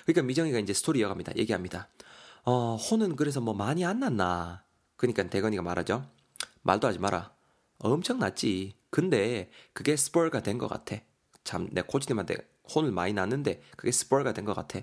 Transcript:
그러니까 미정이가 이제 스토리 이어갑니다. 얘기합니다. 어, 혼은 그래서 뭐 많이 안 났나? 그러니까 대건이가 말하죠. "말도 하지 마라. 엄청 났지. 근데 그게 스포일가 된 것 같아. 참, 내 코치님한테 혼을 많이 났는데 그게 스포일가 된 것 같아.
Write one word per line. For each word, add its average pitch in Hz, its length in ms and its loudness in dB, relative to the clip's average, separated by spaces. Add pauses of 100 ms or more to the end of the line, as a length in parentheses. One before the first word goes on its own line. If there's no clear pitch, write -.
그러니까 165 180 4
미정이가 131 360 2
이제 101 140 0
스토리 143 280 2
이어갑니다. 95 360 -2
얘기합니다. 90 520 -2 (560)
어, 120 320 2
혼은 196 400 0
그래서 143 240 0
뭐 113 140 0
많이 131 300 0
안 202 160 0
났나? 90 640 0 (320)
그러니까 104 320 0
대건이가 98 340 0
말하죠. 87 460 -2 (540)
"말도 104 240 2
하지 98 120 0
마라. 92 340 -2 (460)
엄청 175 400 0
났지. 95 560 -2 (160)
근데 120 600 2 (220)
그게 147 240 0
스포일가 156 460 2
된 104 160 -2
것 117 100 -4
같아. - 280 -8 (460)
참, 87 300 -6
내 90 100 0
코치님한테 117 540 -2 (380)
혼을 156 180 2
많이 92 200 0
났는데 104 500 -2 (140)
그게 - 160 -2
스포일가 135 400 2
된 98 120 -6
것 104 100 -2
같아. - 280 -8